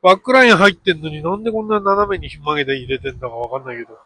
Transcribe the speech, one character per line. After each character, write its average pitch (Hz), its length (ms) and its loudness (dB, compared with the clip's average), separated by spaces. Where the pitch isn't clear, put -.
バ 185 140 6
ッ - 20 -14
ク 254 140 -2
ラ 254 120 6
イ 233 40 6
ン 202 80 6
入 196 160 6
っ - 20 -10
て - 180 -2
ん 156 80 -6
の 156 80 -8
に 151 140 -12
な 175 120 -2
ん 214 80 -12
で 226 80 -4
こ 220 120 -6
ん 214 40 -10
な 214 120 0
斜 196 400 0
め - 0 -
に 147 100 -14
曲 151 280 -6
げ 143 80 -2
て 135 100 -2
入 123 120 -12
れ 131 120 -4
て 135 120 -10
ん 123 80 -18
だ 123 100 -10
か 117 60 -14
わ 120 240 -8
か 131 60 -16
ん - 20 -12
な 123 60 -12
い 117 40 -12
け 117 120 -12
ど。 110 160 -20